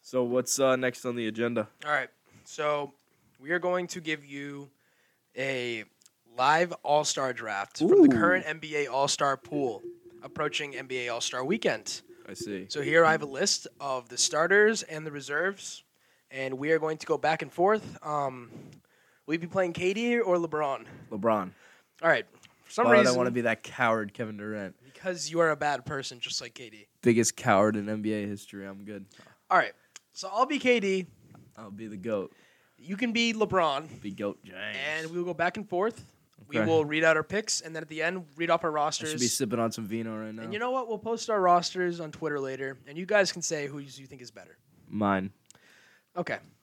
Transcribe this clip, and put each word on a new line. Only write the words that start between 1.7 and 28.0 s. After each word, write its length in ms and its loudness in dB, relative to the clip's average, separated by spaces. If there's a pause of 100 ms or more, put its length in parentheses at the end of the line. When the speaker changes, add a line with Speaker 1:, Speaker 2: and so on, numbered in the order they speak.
Speaker 2:
All 60 -4
right. 200 0 (340)
So 480 -4 (480)
we 100 -12
are 80 0
going 300 0
to 120 -10
give 240 -6
you 440 -12 (680)
a 480 -4 (520)
live 360 4 (100)
All-Star 500 2
draft 460 -6
from 100 4
the 260 10
Speaker 1:
Ooh. 40 4
Speaker 2:
current 280 4
N 120 -6
B 180 -6
A 100 0
All-Star 500 2
pool 460 -4 (400)
approaching 540 -4
N 100 -10
B 200 -4
A 20 -4
All-Star 360 -4
Weekend. 580 -2 (260)
Speaker 1:
I 60 -12
see. 340 -8
Speaker 2:
So 140 -6
here 220 6
I 80 6
have 100 0
a 40 -8
list 400 -2 (140)
of 280 -6
the 100 -12
starters 680 4
and 220 -10
the 40 -8
reserves, 720 -6 (480)
and 280 -6
we 140 -2
are 60 4
going 200 -2
to 80 -14
go 120 0
back 240 0
and 100 -10
forth. 540 0
Um, 440 -4 (760)
will 80 -2
you 60 -4
be 60 -8
playing 280 0
K 180 0
D 280 0
or 160 2
LeBron? 480 -2 (260)
Speaker 1:
LeBron. 400 2 (520)
Speaker 2:
All 60 4
right. 160 4 (400)
For 80 -20
some 120 0
Speaker 1:
Why 80 6
would 60 10
I 40 8
Speaker 2:
reason, 140 4
Speaker 1:
wanna 140 2
be 120 -2
that 200 0
coward 520 0
Kevin 220 -8
Durant? 380 -8 (100)
Speaker 2:
Because 460 -8
you 100 0
are 100 6
a 60 0
bad 300 -2
person, 340 -8
just 200 -6
like 140 -14
K 160 -14
D. 160 -20 (160)
Speaker 1:
Biggest 340 4
coward 400 4
in 140 -4
N 120 -4